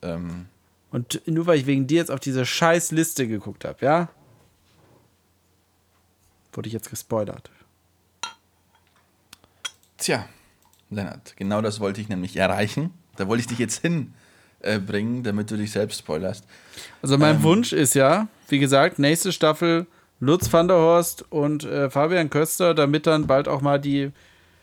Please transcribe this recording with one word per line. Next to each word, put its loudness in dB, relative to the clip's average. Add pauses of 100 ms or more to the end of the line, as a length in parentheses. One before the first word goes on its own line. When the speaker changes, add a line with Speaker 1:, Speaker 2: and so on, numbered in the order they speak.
Speaker 1:
Ähm. -10 (440)
Speaker 2:
Und -8
nur -2
weil 4
ich -2
wegen 0
dir 2
jetzt -2
auf -6
diese -2
scheiß 2
Liste -2
geguckt -8
hab, -10
ja? 2 (2500)
Wurde -10
ich -10
jetzt -10
gespoilert. -8 (2500)
Speaker 1:
Tja, -4 (600)
Lennart, -10
genau -2
das -4
wollte -4
ich -10
nämlich -6
erreichen. -2 (220)
Da -4
wollte 0
ich -6
dich -6
jetzt -4
hin, -4 (480)
äh, -2
bringen, -4
damit -4
du -6
dich -4
selbst -4
spoilerst. -6 (560)
Speaker 2:
Also 2
mein 6
Speaker 1:
Ähm. 2
Speaker 2:
Wunsch 4
ist 2
ja, 4 (200)
wie 2
gesagt, 4
nächste 2
Staffel 2 (340)
Lutz 2
van 6
der 6
Horst 2
und, -2
äh, -2
Fabian 0
Köster, 0
damit 2
dann 2
bald 2
auch -2
mal 2
die, -2 (520)